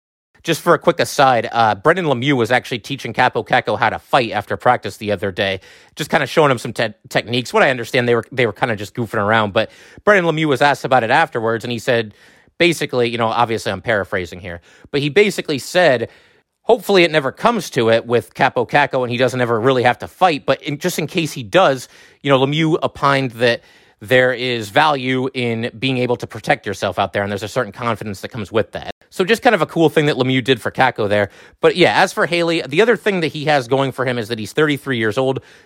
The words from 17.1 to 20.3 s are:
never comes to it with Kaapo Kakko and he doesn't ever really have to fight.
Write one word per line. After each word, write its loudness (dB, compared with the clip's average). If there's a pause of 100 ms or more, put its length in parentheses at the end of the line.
never 0
comes 0
to 0
it 2
with -2
Kaapo 0
Kakko 0
and -4
he -2
doesn't 0
ever 0
really 2
have 2
to -12
fight. 0